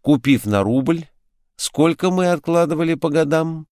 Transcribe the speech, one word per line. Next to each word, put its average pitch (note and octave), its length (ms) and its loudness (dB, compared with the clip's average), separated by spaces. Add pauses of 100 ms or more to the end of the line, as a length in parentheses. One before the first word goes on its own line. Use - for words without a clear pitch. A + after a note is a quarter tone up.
Купив C#3 440 2
на G2+ 160 2
рубль, C3+ 440 0 (500)
сколько E3 560 0
мы F3+ 200 0
откладывали E3 640 0
по E3 120 -6
годам? D#3+ 600 -2 (100)